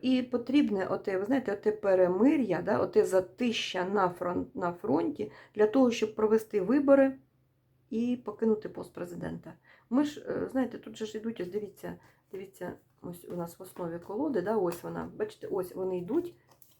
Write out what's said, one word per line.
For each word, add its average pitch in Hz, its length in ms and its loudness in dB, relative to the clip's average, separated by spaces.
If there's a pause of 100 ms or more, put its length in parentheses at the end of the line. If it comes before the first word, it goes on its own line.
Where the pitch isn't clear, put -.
і 254 220 2
потрібне 240 640 0
оте, 196 300 -2
ви 196 80 -2
знаєте, 233 280 0
оте 208 180 0
перемир'я, 190 880 4
да, 180 180 0
оте - 260 4
затища 185 800 -2
на 196 240 2
фронт, 180 460 -4
на 180 180 -2
фронті 262 580 -2 (240)
для 214 120 6
того, 247 240 6
щоб 220 240 -2
провести 214 460 2
вибори 269 560 6 (720)
і 240 360 -2
покинути 214 440 0
пост 175 240 -14
президента. 170 600 -10 (360)
Ми 262 140 2
ж, - 260 -8
е, 190 220 -4
знаєте, 254 260 -2
тут 220 200 -16
же 220 80 -8
ж 214 120 -8
ідуть, 226 240 -6
ось 180 100 -8
дивіться, 190 440 -8 (360)
дивіться, 190 420 -12 (280)
ось - 280 -14
у 175 60 -10
нас 170 240 -10
в - 20 -18
основі 170 380 -10
колоди, 220 420 -4
да, 214 160 -2
ось 175 260 -2
вона, 170 320 -8
бачите, - 320 -8
ось 185 280 -6
вони 185 220 -4
йдуть, 247 380 -4 (440)